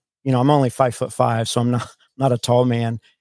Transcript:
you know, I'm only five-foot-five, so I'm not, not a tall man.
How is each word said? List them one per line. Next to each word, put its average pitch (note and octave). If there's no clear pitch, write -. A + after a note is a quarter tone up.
you C3+
know, B2
I'm C3+
only C#3
five-foot-five, A#2
so -
I'm A#2+
not, A#2+
not C3
a A#2+
tall B2
man. A#2